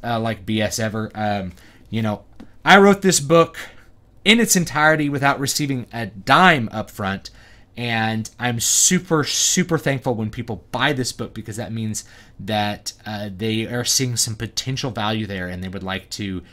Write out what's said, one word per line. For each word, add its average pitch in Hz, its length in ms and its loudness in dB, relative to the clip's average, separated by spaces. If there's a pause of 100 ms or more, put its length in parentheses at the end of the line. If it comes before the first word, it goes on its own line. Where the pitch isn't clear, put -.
uh, 117 160 -2
like, 110 260 -4
B 110 160 0
S 104 200 -2
ever. 110 340 -4
Um, 104 380 -4 (380)
you 110 120 -2
know, 104 220 -2 (400)
I 185 140 10
wrote 196 240 8
this 185 180 4
book 160 360 4 (680)
in 226 160 6
its 214 160 2
entirety 151 520 2
without 139 300 0
receiving 135 540 -2
a 117 140 -6
dime 135 640 4
up 113 180 -8
front, 95 400 -6 (460)
and 113 640 -2
I'm 117 200 -2
super, 170 640 2
super - 560 0
thankful 135 360 -2
when 107 160 -4
people 113 420 -10
buy 131 200 0
this 127 200 -4
book, 117 220 -10
because 110 220 -12
that 110 160 -8
means 110 320 -6 (360)
that, 104 540 -4 (100)
uh, 107 320 -8
they 110 300 -2
are 123 180 -4
seeing 123 320 -2
some 110 180 -2
potential 127 560 -6
value 110 360 -4
there, 92 220 -6
and 90 140 -8
they 95 60 -8
would 92 140 -10
like 95 280 -8
to 95 320 -6 (100)